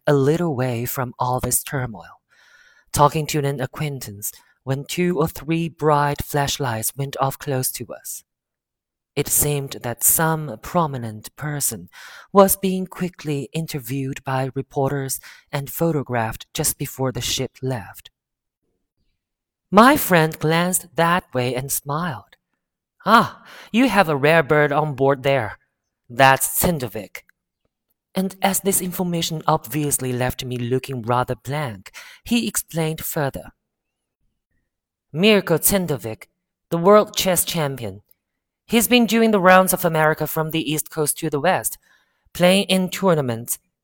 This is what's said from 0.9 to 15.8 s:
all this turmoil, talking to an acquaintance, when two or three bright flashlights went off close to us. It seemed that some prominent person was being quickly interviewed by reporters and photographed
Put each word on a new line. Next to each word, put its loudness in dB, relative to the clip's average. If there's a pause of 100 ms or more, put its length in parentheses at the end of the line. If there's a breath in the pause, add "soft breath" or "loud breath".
all -2
this -2
turmoil, -8 (680 soft breath)
talking 2
to -4
an -4
acquaintance, -8 (320 soft breath)
when -4
two -2
or 0
three -4
bright 0
flashlights -4
went -6
off -2
close -4
to -12
us. -14 (880)
It -2
seemed -2
that -6
some 0
prominent -4
person -6 (420 loud breath)
was 6
being -2
quickly -6
interviewed -6
by -4
reporters -4 (320 loud breath)
and -6
photographed -2